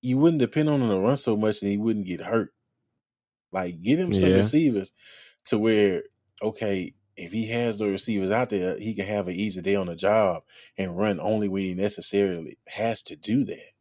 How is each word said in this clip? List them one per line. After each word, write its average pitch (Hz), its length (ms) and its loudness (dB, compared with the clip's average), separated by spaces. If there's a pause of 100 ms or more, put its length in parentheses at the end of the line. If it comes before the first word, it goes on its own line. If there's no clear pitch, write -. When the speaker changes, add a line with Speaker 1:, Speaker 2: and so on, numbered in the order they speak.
Speaker 1:
you 127 160 0
wouldn't 160 220 6
depend 151 300 2
on 143 120 2
him 117 80 2
to 95 100 2
run 120 180 4
so 110 180 0
much 107 260 0
and 101 80 0
he 101 80 0
wouldn't 107 280 -2
get 85 160 -6
hurt. 107 320 -2 (960)
Like, 90 300 -6
get 127 180 2
him 180 140 0
some 92 180 6
Speaker 2:
Yeah. - 20 6
Speaker 1:
receivers 110 580 2 (540)
to 113 120 0
where, 104 460 4 (380)
okay, 104 520 -4 (220)
if 87 160 -14
he 110 160 -4
has 117 300 -2
the 104 100 0
receivers 98 420 -2
out 120 200 0
there, 92 280 -2
he 110 160 -6
can 95 120 -4
have 101 220 -2
an 92 60 -4
easy 92 280 -4
day 98 140 0
on 95 120 -2
the 85 80 -8
job 98 480 2 (340)
and 90 200 -4
run 101 220 0
only 104 280 0
when 98 160 -2
he 92 100 -4
necessarily 95 840 -2 (100)
has 110 360 -4
to - 120 -14
do 113 300 0
that. - 340 -12